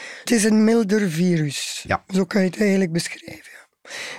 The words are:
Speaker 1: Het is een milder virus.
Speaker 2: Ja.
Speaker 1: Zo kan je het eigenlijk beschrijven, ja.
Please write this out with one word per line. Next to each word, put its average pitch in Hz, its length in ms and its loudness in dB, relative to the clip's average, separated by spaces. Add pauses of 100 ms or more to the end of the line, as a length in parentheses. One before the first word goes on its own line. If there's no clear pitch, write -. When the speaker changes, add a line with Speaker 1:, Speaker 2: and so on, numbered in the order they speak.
(200)
Speaker 1:
Het - 100 -6
is 226 140 2
een 220 200 4
milder 214 460 2
virus. 160 760 -2
Speaker 2:
Ja. - 220 -2
Speaker 1:
Zo 190 160 0
kan 196 180 0
je 185 60 2
het 170 120 -6
eigenlijk 190 320 2
beschrijven, - 600 -8
ja. - 380 -20 (280)